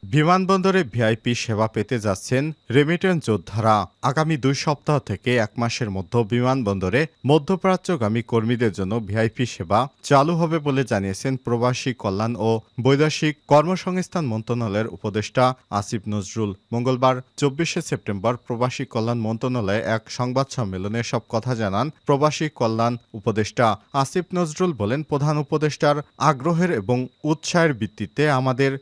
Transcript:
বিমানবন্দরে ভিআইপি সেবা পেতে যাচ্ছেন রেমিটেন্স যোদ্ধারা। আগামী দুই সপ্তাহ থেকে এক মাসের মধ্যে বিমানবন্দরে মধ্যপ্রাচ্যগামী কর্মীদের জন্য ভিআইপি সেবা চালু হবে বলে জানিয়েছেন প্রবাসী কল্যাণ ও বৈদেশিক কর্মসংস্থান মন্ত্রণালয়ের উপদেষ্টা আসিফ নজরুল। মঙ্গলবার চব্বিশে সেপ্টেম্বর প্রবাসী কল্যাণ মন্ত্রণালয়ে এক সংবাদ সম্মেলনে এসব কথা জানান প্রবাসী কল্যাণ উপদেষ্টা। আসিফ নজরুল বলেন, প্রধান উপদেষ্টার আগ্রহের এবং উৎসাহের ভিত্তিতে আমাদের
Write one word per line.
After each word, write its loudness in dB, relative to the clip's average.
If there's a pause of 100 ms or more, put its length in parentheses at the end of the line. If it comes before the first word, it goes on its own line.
(140)
বিমানবন্দরে 4 (120)
ভিআইপি 2 (100)
সেবা 0
পেতে -2
যাচ্ছেন -2 (320)
রেমিটেন্স 2
যোদ্ধারা। 2 (340)
আগামী 0
দুই 0 (100)
সপ্তাহ 0 (120)
থেকে -2 (140)
এক -10 (100)
মাসের -2
মধ্যে -2 (120)
বিমানবন্দরে 0 (280)
মধ্যপ্রাচ্যগামী 0 (100)
কর্মীদের 0
জন্য -2 (140)
ভিআইপি 0
সেবা 0 (300)
চালু 4
হবে 0 (100)
বলে 0
জানিয়েছেন -2 (120)
প্রবাসী 0 (100)
কল্যাণ -2 (140)
ও 2 (360)
বৈদেশিক 2 (180)
কর্মসংস্থান 2
মন্ত্রণালয়ের -2
উপদেষ্টা 0 (340)
আসিফ -6 (100)
নজরুল। -4 (200)
মঙ্গলবার 2 (260)
চব্বিশে -2
সেপ্টেম্বর -2 (120)
প্রবাসী -4
কল্যাণ -2
মন্ত্রণালয়ে -2 (100)
এক -4 (140)
সংবাদ -2
সম্মেলনে -4
এসব -4 (120)
কথা -2
জানান -2 (180)
প্রবাসী 0 (120)
কল্যাণ 0 (260)
উপদেষ্টা। 0 (340)
আসিফ -2 (120)
নজরুল -2 (100)
বলেন, -2 (100)
প্রধান 0
উপদেষ্টার 0 (320)
আগ্রহের 2 (100)
এবং 0 (260)
উৎসাহের 2
ভিত্তিতে -4 (160)
আমাদের 2 (100)